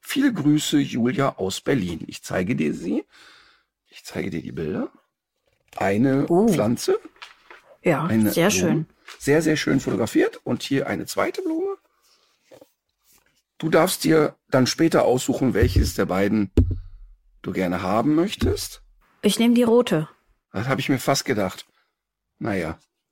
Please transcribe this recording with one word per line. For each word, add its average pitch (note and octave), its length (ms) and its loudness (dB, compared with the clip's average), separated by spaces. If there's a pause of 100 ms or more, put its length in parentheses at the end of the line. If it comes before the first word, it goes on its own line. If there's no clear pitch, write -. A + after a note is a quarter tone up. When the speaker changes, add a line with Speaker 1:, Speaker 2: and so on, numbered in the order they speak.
Speaker 1:
Viele C#4 320 0
Grüße, D3+ 460 0
Julia B2+ 580 0
aus F#2+ 240 -4
Berlin. F2+ 460 -2
Ich - 160 -16
zeige F#2+ 340 -2
dir D#2 160 0
sie. G3 320 -4 (840)
Ich - 140 -20
zeige - 260 -8
dir F2 120 -6
die - 100 -12
Bilder. E2+ 360 -6 (880)
Eine C3 520 2
Speaker 2:
Oh. F#3 200 4
Speaker 1:
Pflanze. C#3+ 500 2 (840)
Speaker 2:
Ja, E3+ 220 0
Speaker 1:
Eine A2 280 2
Speaker 2:
sehr F3 160 2
Speaker 1:
Blume. F#3 120 0
Speaker 2:
schön. D#3 260 0 (320)
Speaker 1:
Sehr, D3+ 240 2
sehr D#3 140 2
schön - 240 0
fotografiert. C3+ 640 0
Und - 180 -4
hier - 240 -2
eine - 180 -4
zweite - 380 -4
Blume. F#4 340 -4 (1800)
Du D#3+ 120 -4
darfst E3+ 340 2
dir D#3 300 4 (160)
dann C3 160 4
später D#3+ 380 2
aussuchen, B2+ 500 0
welches - 400 2
der G2+ 120 0
beiden G2 440 0 (920)
du - 100 -8
gerne F#2 300 -2
haben A2+ 320 0
möchtest. - 680 -2 (400)
Speaker 2:
Ich G3 160 2
nehme A#3 160 4
die A#3+ 80 4
rote. A#3 460 2 (440)
Speaker 1:
Das G#2 140 -4
habe C3+ 140 0
ich - 80 -4
mir C3+ 100 2
fast C#3 260 0
gedacht. G#2 400 -4 (760)
Naja. F2 400 -4 (340)